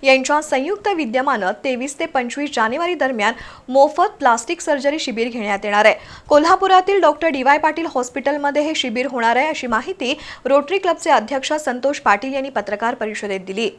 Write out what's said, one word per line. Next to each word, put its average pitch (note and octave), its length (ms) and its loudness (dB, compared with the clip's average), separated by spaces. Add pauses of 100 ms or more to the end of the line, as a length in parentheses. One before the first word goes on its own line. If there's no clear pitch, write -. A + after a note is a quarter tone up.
यांच्या C4+ 380 4
संयुक्त D4+ 460 -2
विद्यमानं B3+ 640 0 (120)
तेवीस C4 360 -4
ते E4 60 -2
पंचवीस C#4+ 480 -4
जानेवारी C#4+ 420 -2
दरम्यान B3 380 -2 (360)
मोफत D4+ 500 2
प्लास्टिक C4+ 420 0
सर्जरी C#4+ 380 0
शिबिर A#3 300 -4
घेण्यात G#3 340 -4
येणार G#3 220 4
आहे. G#3+ 100 6 (340)
कोल्हापुरातील F#4 720 4
डॉक्टर D4+ 260 2
डी C#4 160 -2
वाय C#4 140 4
पाटील D#4 280 0 (100)
हॉस्पिटलमध्ये C#4 640 -2
हे D#4 140 -2
शिबिर B3+ 360 -4
होणार A#3 240 2
आहे, C4+ 120 2
अशी D4+ 200 -6
माहिती C4 500 -4 (280)
Rotary C#4+ 360 2
क्लबचे E4+ 280 -2
अध्यक्ष C4+ 440 0
संतोष C#4+ 460 -2
पाटील A3+ 340 0
यांनी C#4 160 -4
पत्रकार A3+ 460 -4
परिषदेत G#3 440 -6
दिली. F#3+ 400 -4